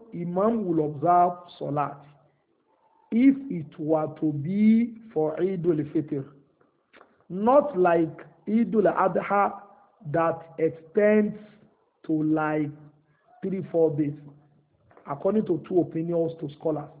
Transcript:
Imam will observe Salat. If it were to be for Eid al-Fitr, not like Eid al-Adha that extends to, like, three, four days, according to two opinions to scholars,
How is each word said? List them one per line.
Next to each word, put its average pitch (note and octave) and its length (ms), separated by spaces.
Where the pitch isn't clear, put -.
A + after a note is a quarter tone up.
Imam F#3 520
will D#3+ 200
observe F3 460
Salat. C#3+ 400
If C4+ 240
it E3 300
were D#3 280
to D#3 140
be G#3+ 640
for D#3 280
Eid F#3 240
al-Fitr, D3+ 600
not A#3+ 480
like E3+ 420
Eid G#3+ 280
al-Adha F#3+ 760
that E3 480
extends G#3 760
to, D#3 180
like, D#3 460
three, F#3+ 300
four E3 260
days, D3 160
according G#3 360
to D#3 220
two F#3 120
opinions E3 600
to C#3+ 100
scholars, D3+ 300